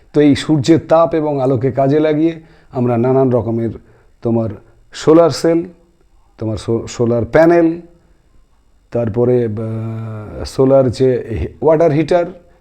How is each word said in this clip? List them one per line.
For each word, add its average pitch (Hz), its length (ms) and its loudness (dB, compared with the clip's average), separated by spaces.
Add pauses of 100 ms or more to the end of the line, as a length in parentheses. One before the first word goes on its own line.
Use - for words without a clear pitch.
(120)
তো 147 80 2
এই 147 160 4
সূর্যের 156 420 2 (100)
তাপ 165 260 2
এবং 151 280 -2
আলোকে 131 300 0
কাজে 139 280 0
লাগিয়ে 156 400 0 (300)
আমরা 123 260 -2
নানান 131 340 2
রকমের 117 400 -2 (520)
তোমার 113 280 -2 (420)
সোলার 160 380 4
সেল, 165 340 0 (720)
তোমার 110 180 -6
সো-, 117 300 -6
সোলার 117 380 -2
প্যানেল, 165 560 2 (1080)
তারপরে, 120 540 0
আহ, 110 1000 -8
সোলার 131 460 2
যে 123 500 -2
হি-, - 80 -6 (140)
ওয়াটার 160 300 2
হিটার, 165 340 0 (340)